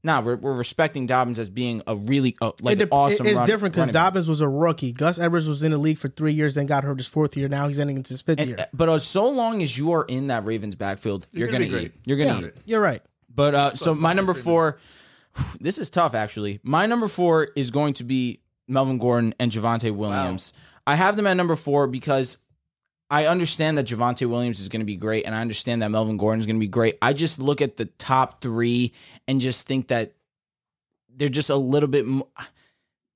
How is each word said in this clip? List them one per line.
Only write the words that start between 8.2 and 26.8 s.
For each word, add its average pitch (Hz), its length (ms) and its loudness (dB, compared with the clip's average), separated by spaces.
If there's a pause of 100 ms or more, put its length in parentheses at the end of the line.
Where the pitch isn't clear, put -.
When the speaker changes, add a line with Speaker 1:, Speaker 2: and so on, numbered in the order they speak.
Speaker 2:
fifth 156 180 0
Speaker 1:
And, 147 120 0
Speaker 2:
year. 113 100 -8
Speaker 1:
uh, - 120 -4
but, 160 140 2
uh, 160 120 4
so 196 300 2
long 226 320 0
as 123 160 -2
you 151 140 0
are 160 140 2
in 131 220 -4
that 113 180 -2
Ravens 104 300 -4
backfield, 98 580 -4
Speaker 3:
You're 165 80 -4
Speaker 1:
you're 113 100 -2
Speaker 3:
gonna 123 140 0
Speaker 1:
gonna 123 140 -2
Speaker 3:
be 85 80 -6
Speaker 1:
eat. - 40 -14
Speaker 3:
great. - 160 -18
Speaker 1:
You're 139 180 2
gonna - 140 2
Speaker 2:
Yeah, 82 80 -8
Speaker 1:
eat. - 60 -16 (100)
Speaker 2:
you're 220 180 0
right. 156 200 0 (260)
Speaker 1:
But, 143 260 0
uh, 143 180 4
so - 40 -8
Speaker 3:
Fuck 165 260 0
Speaker 1:
my 165 100 4
Speaker 3:
Freeman. 180 40 2
Speaker 1:
number 190 180 2
four, 165 440 2 (460)
<sighs> - 360 -8
this - 180 -4
is - 120 -6
tough, 156 260 0
actually. 104 480 -6
My 156 220 2
number 226 240 0
four 165 440 2
is 135 160 -2
going 147 260 0
to 123 100 -10
be 123 340 -2 (260)
Melvin 135 320 0
Gordon 120 440 2
and 120 100 0
Javonte 113 400 0
Speaker 3:
Wow. 104 180 -4
Speaker 1:
Williams. 95 440 -4 (340)
I 143 80 2
have 190 220 2
them 208 100 2
at 190 60 4
number 175 240 0
four 143 300 0
because 131 500 -2 (720)
I 151 180 2
understand 160 500 2
that 135 80 0
Javonte 123 420 0
Williams 120 320 -2
is 95 100 -8
gonna 110 160 -4
be 101 100 -4
great, 110 320 -2
and 110 80 -4
I 110 60 -2
understand 117 420 -2
that 107 80 0
Melvin 110 260 0
Gordon 107 220 0
is 110 80 -4
gonna 113 100 0
be 110 120 0
great. 113 300 2